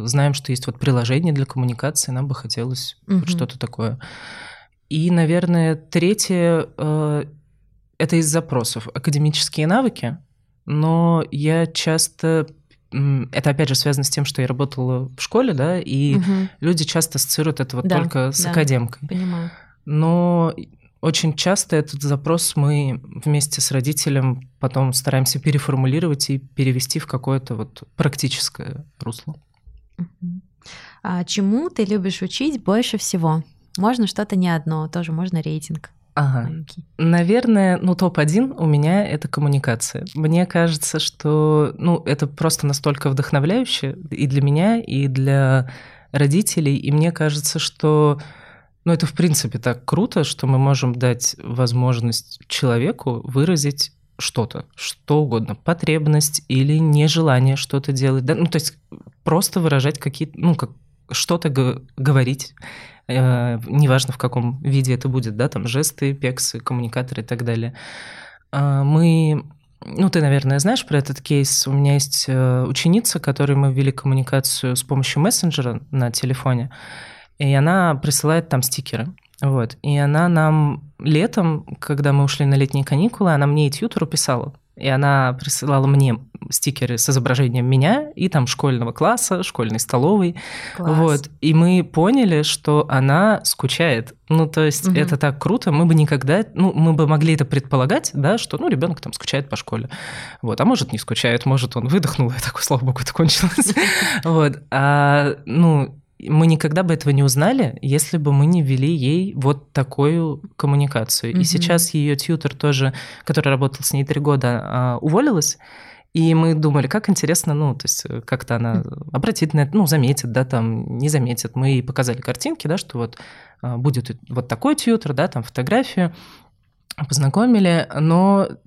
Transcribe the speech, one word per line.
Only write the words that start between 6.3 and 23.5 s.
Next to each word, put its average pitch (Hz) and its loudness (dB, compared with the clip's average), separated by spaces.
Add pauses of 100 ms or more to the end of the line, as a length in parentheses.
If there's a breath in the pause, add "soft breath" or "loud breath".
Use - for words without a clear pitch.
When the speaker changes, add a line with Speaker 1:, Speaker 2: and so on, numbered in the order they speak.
Speaker 1:
э, 151 -2 (760)
это 165 0
из 160 2
запросов. 131 -2
Академические 151 0
навыки, 180 0 (480)
но 160 2
я 156 0
часто, 160 -2 (440)
м, 139 0
это 147 0
опять 143 0
же 135 0
связано 139 0
с 139 -2
тем, 147 -2
что - -6
я 127 0
работала 127 -4
в - -16
школе, 240 0
да, 160 0
и 143 0
Speaker 2:
Мгм. 190 0 (120)
Speaker 1:
люди 156 0
часто 160 -4
ассоциируют 151 -2
это 131 -4
вот 127 -4
Speaker 2:
Да, 180 2
Speaker 1:
только 139 0
с 139 -2
Speaker 2:
да. 170 -2
Speaker 1:
академкой. 135 0
Speaker 2:
Понимаю. 175 -4 (360 loud breath)
Speaker 1:
Но 165 2 (480)
очень 156 0
часто 180 0
этот 151 -2
запрос 143 -2
мы 143 0 (220)
вместе 147 0